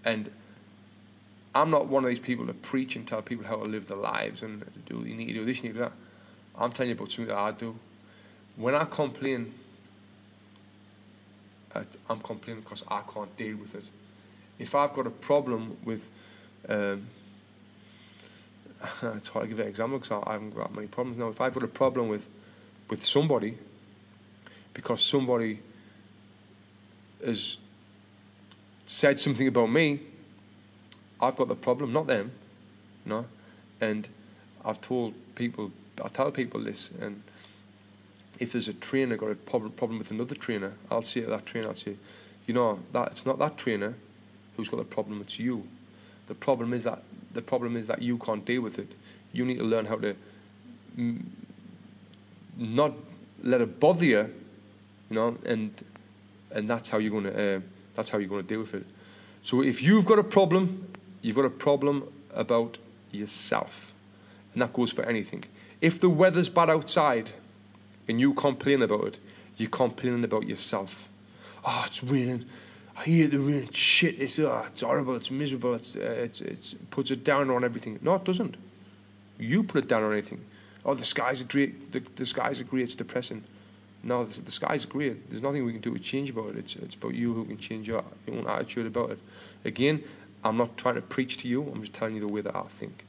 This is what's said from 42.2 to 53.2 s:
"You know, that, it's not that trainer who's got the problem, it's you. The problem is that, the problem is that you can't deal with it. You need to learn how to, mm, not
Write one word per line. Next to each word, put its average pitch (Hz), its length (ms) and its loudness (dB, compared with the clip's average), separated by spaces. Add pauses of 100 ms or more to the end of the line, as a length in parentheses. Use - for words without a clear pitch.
"You 117 80 -2
know, 113 240 4 (140)
that, 120 160 0
it's - 180 -8
not 131 120 0
that 151 200 0
trainer 110 360 -2 (600)
who's 110 140 -6
got 117 80 -2
the 117 60 -4
problem, 104 360 -6
it's - 180 -10
you. 117 300 -2 (580)
The - 80 -10
problem 120 380 2
is 120 120 -2
that, 117 180 -2 (300)
the 117 100 -4
problem 120 340 0
is 110 120 -4
that 113 120 0
you 120 160 2
can't 110 300 -2
deal 123 160 2
with 107 160 -4
it. - 140 -10 (400)
You 123 120 -2
need 127 140 0
to 113 60 0
learn 113 220 4
how 107 100 0
to, 104 200 -2 (800)
mm, 120 260 -2 (1300)
not 120 360 2 (500)